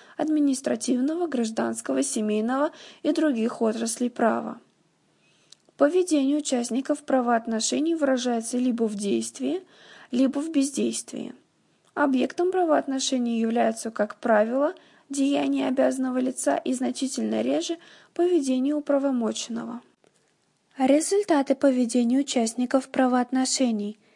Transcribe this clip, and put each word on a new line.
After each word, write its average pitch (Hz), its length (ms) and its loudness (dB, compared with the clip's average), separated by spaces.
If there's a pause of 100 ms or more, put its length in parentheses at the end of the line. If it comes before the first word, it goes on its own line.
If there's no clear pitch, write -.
(180)
административного, 285 1120 0
гражданского, 233 760 -2
семейного 233 680 0 (320)
и 294 100 0
других 247 480 0
отраслей 226 480 -2
права. - 500 -2 (1200)
Поведение 302 600 2
участников 269 640 -4
правоотношений 240 920 0
выражается 247 640 -2
либо 233 320 0
в 208 60 -6
действии, 233 680 -4 (480)
либо 262 280 2
в 320 120 -6
бездействии. 269 840 -2 (600)
Объектом 294 580 2
правоотношений 269 880 0
являются, 226 500 0
как 214 280 -4
правило, 233 560 2 (340)
деяния 277 600 0
обязанного 262 500 0
лица 262 400 0
и 254 160 -2
значительно 247 680 -2
реже – 311 360 -2 (360)
поведение 285 600 2
уполномоченного. 240 1080 -2 (960)
Результаты 285 760 4
поведения 254 640 2
участников 247 720 0
правоотношений — 247 1120 0 (160)